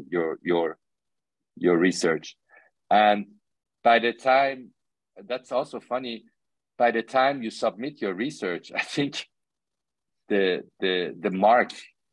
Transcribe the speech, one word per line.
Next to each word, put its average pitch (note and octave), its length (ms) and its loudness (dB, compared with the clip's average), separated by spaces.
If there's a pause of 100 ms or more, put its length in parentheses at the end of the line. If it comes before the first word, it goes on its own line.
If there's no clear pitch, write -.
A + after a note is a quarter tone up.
your, E2 360 -4
your, E2 340 -2 (800)
your F2 200 2
research. E2+ 600 0 (520)
And G#2 380 4 (560)
by A#2 160 6
the A#2 140 0
time, C3 580 0 (560)
that's B2 240 -10
also C3 300 -4
funny, B2 420 -8 (560)
by A#2+ 140 4
the A2+ 100 -2
time C3 400 0
you A2 80 -6
submit A#2 500 -6
your G2 140 -4
research, G2 580 -6
<laughs> - 40 -10
I - 60 -4
think - 440 -6 (1000)
the, F#2+ 340 0 (160)
the, F2+ 400 -2
the F#2 140 -4
mark G#2 400 4 (400)